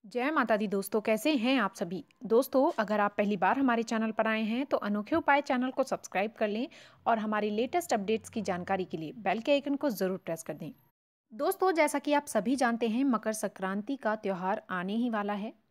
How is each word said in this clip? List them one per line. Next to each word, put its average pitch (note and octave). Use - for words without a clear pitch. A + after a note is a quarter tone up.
जय A#3+
माता A#3+
दी G#3
दोस्तों, G3+
कैसे A3+
हैं B3+
आप G3+
सभी? F3+
दोस्तों, C4
अगर G#3
आप G#3
पहली G#3
बार F#3+
हमारे A#3+
चैनल A3
पर A3
आए A3
हैं A#3+
तो C4+
अनोखे G#3
उपाय D4
चैनल B3+
को C4
सब्सक्राइब G3+
कर G#3+
लें A3
और A3+
हमारे G#3+
लेटेस्ट B3+
अपडेट्स G#3+
की A3+
जानकारी F#3
के F3
लिए D#3+
बेल G3+
के D4
आइकन C#4+
को C#4+
ज़रूर F#3
प्रेस E3
कर D#3
दें। D#3
दोस्तों, F#4
जैसा D4+
कि C#4+
आप D4
सभी A3
जानते A#3
हैं, A#3+
मकर A3
संक्रांति G3+
का A3
त्यौहार F#3+
आने F#3
ही A#3+
वाला G#3
है। G#3